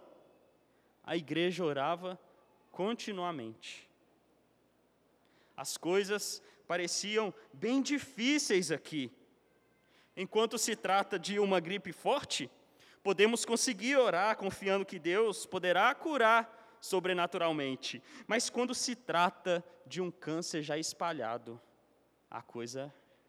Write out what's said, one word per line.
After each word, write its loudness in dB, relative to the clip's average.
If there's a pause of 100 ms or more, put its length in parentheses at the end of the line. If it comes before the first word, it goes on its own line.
(1040)
a -2
igreja 0
orava -2 (540)
continuamente. -6 (1700)
As -8
coisas 0 (240)
pareciam -2 (180)
bem 0
difíceis 0
aqui. -4 (1040)
Enquanto 0
se 0
trata 0
de -4
uma 4
gripe -6
forte, -2 (540)
podemos 4
conseguir 2
orar 4
confiando 0
que -8
Deus 2
poderá 4
curar 2
sobrenaturalmente. -2 (240)
Mas 0
quando -2
se -4
trata 0 (220)
de -6
um -2
câncer -6
já -4
espalhado, -6 (680)
a -10
coisa -10 (360)